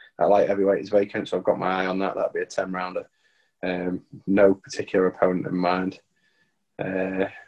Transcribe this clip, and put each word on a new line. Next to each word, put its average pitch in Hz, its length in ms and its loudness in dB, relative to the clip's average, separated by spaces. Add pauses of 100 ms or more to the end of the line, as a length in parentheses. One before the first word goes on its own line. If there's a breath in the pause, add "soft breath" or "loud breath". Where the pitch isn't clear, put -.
(180 soft breath)
That 82 120 2
light 101 180 6
heavyweight 98 340 2
is 76 80 -10
vacant, 104 380 0
so 92 100 -4
I've 92 60 -4
got 98 160 2
my 92 240 0
eye 92 40 -2
on 92 120 -2
that. 98 160 -2
That'll - 180 -2
be 85 80 -4
a 92 40 -4
ten 95 260 -6
rounder. 92 380 -6 (540)
Um, 90 380 -4 (260)
no 98 260 6
particular - 540 -2
opponent 90 400 -2
in 90 100 -4
mind. 90 420 -2 (760)
Uh, 95 480 -4 (220 loud breath)